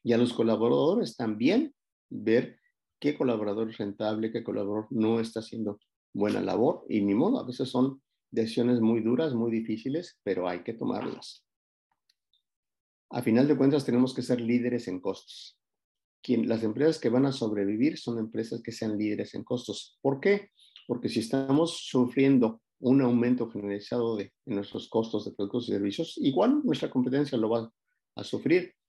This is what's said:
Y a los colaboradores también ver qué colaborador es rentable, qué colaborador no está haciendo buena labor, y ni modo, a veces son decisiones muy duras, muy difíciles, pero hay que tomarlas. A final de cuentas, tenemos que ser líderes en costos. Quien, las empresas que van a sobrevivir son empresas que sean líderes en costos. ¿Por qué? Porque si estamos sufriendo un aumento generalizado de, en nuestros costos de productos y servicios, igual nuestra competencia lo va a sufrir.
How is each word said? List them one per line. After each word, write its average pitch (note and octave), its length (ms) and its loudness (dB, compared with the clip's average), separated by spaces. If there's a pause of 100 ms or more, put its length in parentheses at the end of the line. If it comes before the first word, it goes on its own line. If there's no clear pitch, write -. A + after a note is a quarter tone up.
Y A#2 100 2
a A2+ 60 6
los A#2+ 140 2
colaboradores C3 840 2
también B2+ 580 0 (360)
ver A2+ 480 0 (420)
qué D3 160 0
colaborador A2+ 540 0
es - 80 -12
rentable, G#2+ 520 -4
qué - 140 -6
colaborador G#2 460 -4
no A2+ 300 2
está A2+ 200 -6
haciendo G#2+ 400 -8 (340)
buena G#2 260 0
labor, F#2+ 480 0
y G#2+ 140 0
ni G2+ 120 2
modo, E3 260 2
a - 60 -10
veces B2+ 220 -4
son C3+ 340 0 (280)
decisiones A#2 500 2
muy A2+ 200 4
duras, B2 340 0
muy A2+ 160 0
difíciles, A2+ 720 -4
pero F2+ 260 -2
hay F2+ 140 -4
que A2+ 120 -8
tomarlas. - 720 -6 (1700)
A A#2+ 120 -4
final A#2+ 240 4
de D3 100 4
cuentas, C#3 280 4
tenemos B2+ 300 2
que B2 80 -6
ser B2 180 0
líderes A#2+ 480 0
en F2+ 120 -6
costos. - 580 -10 (640)
Quien, A2+ 260 0
las A2+ 140 0
empresas C3 360 0
que A#2+ 120 -2
van B2+ 160 4
a C3 60 0
sobrevivir G#2+ 680 -2
son A#2 200 -6
empresas A2+ 440 -6
que A2+ 100 -10
sean G#2+ 240 -4
líderes G#2 380 -4
en F#2 100 -10
costos. - 560 -8
¿Por C#3 200 0
qué? G3+ 300 0 (360)
Porque B2 220 -4
si G#2+ 120 -2
estamos C3+ 640 0
sufriendo B2 760 2 (180)
un C3+ 220 4
aumento A#2+ 480 2
generalizado G#2+ 640 -4
de, G2 160 -8 (140)
en G2+ 100 -4
nuestros G2+ 320 -8
costos A2+ 360 -2
de G2+ 80 -10
productos A#2 360 -4
y G2+ 40 -4
servicios, G2+ 460 -2
igual A#3 460 2
nuestra E3 260 0
competencia C3+ 480 0
lo A2 120 2
va A2+ 200 -2 (460)
a G#2 80 -10
sufrir. F3 500 0 (140)